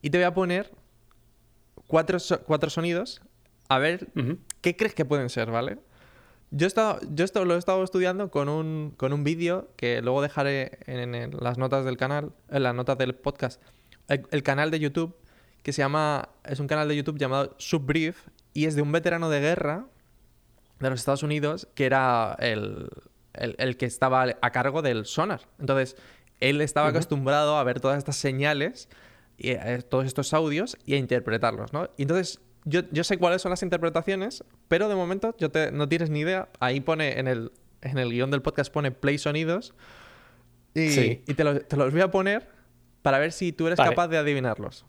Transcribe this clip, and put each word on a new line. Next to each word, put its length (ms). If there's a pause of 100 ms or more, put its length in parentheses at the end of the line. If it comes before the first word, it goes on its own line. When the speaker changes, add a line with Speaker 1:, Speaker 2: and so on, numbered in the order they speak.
Speaker 1:
Y 80
te 80
voy 80
a 80
poner 380 (1160)
cuatro 320
so-, 240
cuatro 260
sonidos 520 (480)
a 100
ver 360
Speaker 2:
Ujú. 220 (240)
Speaker 1:
qué 140
crees 180
que 120
pueden 240
ser, 220
¿vale? 280 (720)
Yo 140
he 20
estado, 320 (100)
yo 160
esto 200
lo 100
he 20
estado 260
estudiando 460
con 180
un, 480
con 160
un 120
vídeo 520
que 260
luego 200
dejaré 640
en, 300
en 160 (100)
las 160
notas 260
del 140
canal, 340 (180)
en 140
las 120
notas 220
del 180
podcast, 460 (460)
el, 220
el 140
canal 260
de 100
YouTube, 360 (480)
que 100
se 80
llama, 480 (140)
es 160
un 80
canal 200
de 80
YouTube 220
llamado 400
Subbrief, 680 (260)
y 120
es 100
de 80
un 80
veterano 400
de 80
guerra 480 (920)
de 120
los 80
Estados 240
Unidos, 500
que 120
era 540
el, 480 (460)
el, 240
el 200
que 100
estaba 380 (140)
a 120
cargo 320
del 220
sonar. 360 (180)
Entonces, 360 (440)
él 220
estaba 280
Speaker 2:
Ujú. 80
Speaker 1:
acostumbrado 600
a 60
ver 160
todas 180
estas 200
señales, 720 (480)
y, 140
eh, 380
todos 160
estos 300
audios, 500
y 80
a 40
interpretarlos, 760
¿no? 240
Y 60
entonces, 380 (240)
yo, 160 (100)
yo 120
sé 140
cuáles 240
son 80
las 140
interpretaciones, 800 (240)
pero 200
de 80
momento 420
yo 140
te, 200
no 180
tienes 200
ni 120
idea. 260 (140)
Ahí 180
pone 400
en 80
el, 240 (300)
en 160
el 120
guión 220
del 100
podcast 300
pone 200
play 260
sonidos, 560 (1000)
y, 160
Speaker 2:
Sí. 380
Speaker 1:
y 60
te 120
lo-, 160
te 160
los 140
voy 100
a 100
poner 360 (540)
para 180
ver 120
si 220
tú 140
eres 120
Speaker 2:
Vale. 120
Speaker 1:
capaz 180
de 80
adivinarlos. 720